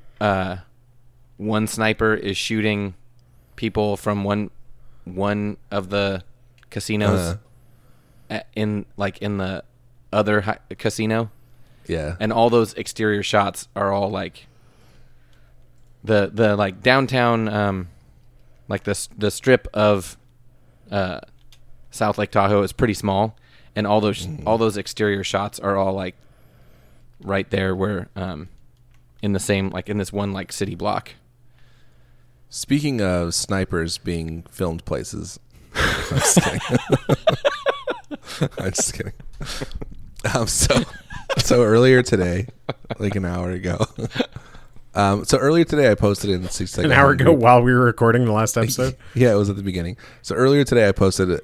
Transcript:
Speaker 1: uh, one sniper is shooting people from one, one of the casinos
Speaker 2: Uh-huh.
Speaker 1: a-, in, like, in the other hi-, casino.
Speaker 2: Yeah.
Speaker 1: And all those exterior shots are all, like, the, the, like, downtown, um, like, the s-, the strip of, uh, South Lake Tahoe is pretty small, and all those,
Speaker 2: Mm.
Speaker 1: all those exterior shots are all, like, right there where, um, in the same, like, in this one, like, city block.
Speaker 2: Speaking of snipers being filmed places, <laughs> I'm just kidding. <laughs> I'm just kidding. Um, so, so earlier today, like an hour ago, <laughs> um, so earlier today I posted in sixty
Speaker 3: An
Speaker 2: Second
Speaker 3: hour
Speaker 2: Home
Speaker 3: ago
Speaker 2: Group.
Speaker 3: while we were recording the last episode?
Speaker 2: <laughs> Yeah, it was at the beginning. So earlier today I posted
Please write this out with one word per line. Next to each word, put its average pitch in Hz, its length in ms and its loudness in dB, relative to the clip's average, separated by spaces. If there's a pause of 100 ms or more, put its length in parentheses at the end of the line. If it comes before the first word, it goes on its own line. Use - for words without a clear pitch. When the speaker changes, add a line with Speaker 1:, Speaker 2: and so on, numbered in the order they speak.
(220)
Speaker 1:
uh, 95 360 0 (800)
one 107 300 -2
sniper 110 460 0
is 98 240 -4
shooting 107 560 -2 (640)
people 104 400 -2
from 104 260 -2
one, 104 260 -2 (560)
one 104 520 -4 (140)
of 98 180 -6
the 98 340 -2 (460)
casinos 101 500 0
Speaker 2:
Uh-huh. - 1160 -10
Speaker 1:
a-, - 60 -8 (120)
in, 104 300 -4 (120)
like, 101 220 -4
in 104 180 -4
the 95 260 -6 (500)
other 104 280 2
hi-, 101 180 -4 (180)
casino. 113 520 -2 (580)
Speaker 2:
Yeah. 82 320 -4
Speaker 1:
And 110 120 -2
all 117 180 6
those 117 260 4
exterior 107 480 -2
shots 98 520 0
are 98 160 0
all, 98 180 0
like, 92 380 -8 (1600)
the, 101 300 2
the, 104 220 4
like, 101 280 -2
downtown, 123 680 2
um, 101 380 -2 (800)
like, - 160 -4
the 104 80 -4
s-, - 260 -6
the 101 140 -2
strip - 420 2
of, 104 440 0 (720)
uh, 92 280 -4 (760)
South 104 220 -2
Lake 104 140 -4
Tahoe 101 320 4
is 98 100 -4
pretty 113 200 0
small, 104 420 -2 (400)
and 107 120 -2
all 104 140 4
those, 101 260 -2
Speaker 2:
Mm. - 180 -10
Speaker 1:
all 110 120 2
those 110 200 0
exterior 101 460 -2
shots 101 360 -4
are 98 160 -2
all, 95 180 0
like, 95 220 -6 (1080)
right 98 260 -4
there 95 260 0
where, 95 400 -4
um, 92 340 -8 (720)
in 101 120 -2
the 95 60 0
same, 98 300 -2
like, 92 200 -8
in 104 80 -4
this 101 160 -4
one, 101 200 -2
like, 95 180 -10
city 98 240 -6
block. 95 380 -6 (1400)
Speaker 2:
Speaking 139 520 -2
of 87 320 0
snipers 92 640 -4
being 82 520 -8
filmed 82 360 -6
places, - 540 -8 (180)
<laughs> - 180 -20
I'm - 440 -2
just - 220 4
kidding. - 200 -4
<laughs> - 1900 -2 (100)
I'm 95 120 -4
just - 220 -4
kidding. - 200 -10 (1200)
Um, 117 140 0
so, - 360 2 (540)
so - 260 2
earlier 123 380 6
today, 92 460 0 (520)
like 101 160 -2
an 95 100 -2
hour 90 260 -4
ago, 90 260 -4 (600)
<laughs> - 580 -20
um, 101 300 2
so - 120 2
earlier 156 280 4
today 143 260 4
I 101 40 6
posted 101 340 0
in 92 140 -2
sixty 90 200 -6
Speaker 3:
An 90 40 -4
Speaker 2:
Second - 260 0
Speaker 3:
hour 139 140 8
Speaker 2:
Home 139 80 4
Speaker 3:
ago 131 100 2
Speaker 2:
Group. 151 140 6
Speaker 3:
while 120 220 8
we 123 120 4
were 123 80 6
recording 120 440 4
the 113 60 2
last 107 260 0
episode? 127 380 -2 (100)
Speaker 2:
<laughs> - 100 -18
Yeah, 120 180 6
it - 40 4
was 101 120 2
at 98 80 -2
the 101 60 -8
beginning. 90 340 -4 (240)
So - 140 -8
earlier 139 280 4
today 120 240 4
I 98 60 6
posted 95 360 2 (140)